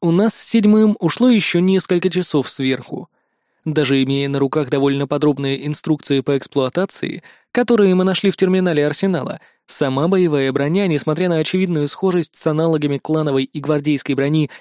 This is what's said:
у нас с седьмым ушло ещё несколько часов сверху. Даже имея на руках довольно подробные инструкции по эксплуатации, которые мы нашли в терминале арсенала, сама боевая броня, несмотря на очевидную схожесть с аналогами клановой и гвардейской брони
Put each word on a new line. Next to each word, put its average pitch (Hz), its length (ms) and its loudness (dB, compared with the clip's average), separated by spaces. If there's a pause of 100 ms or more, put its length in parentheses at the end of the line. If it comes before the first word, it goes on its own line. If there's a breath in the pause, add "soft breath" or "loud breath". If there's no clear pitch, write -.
у 170 100 0
нас 202 240 2
с - 140 -4
седьмым 214 500 4
ушло 233 300 2
ещё 202 300 2
несколько 185 500 2
часов 170 400 -2
сверху. 131 580 -4 (560)
Даже 139 400 0
имея 139 240 -2
на 139 120 -4
руках 139 300 0
довольно 139 380 0
подробные 139 580 -2
инструкции 151 540 -2
по 139 180 0
эксплуатации, 143 840 -4 (300 soft breath)
которые 214 420 4
мы 185 80 4
нашли 190 260 0
в 185 60 0
терминале 180 500 2
арсенала, 147 540 -2 (280 soft breath)
сама 139 420 -2
боевая 151 420 2
броня, 151 360 0
несмотря 156 420 0
на 165 80 0
очевидную 160 500 -2
схожесть 180 480 -2
с - 100 -6
аналогами 156 520 0
клановой 147 480 -2
и - 160 -10
гвардейской 143 540 -2
брони 143 340 0 (120)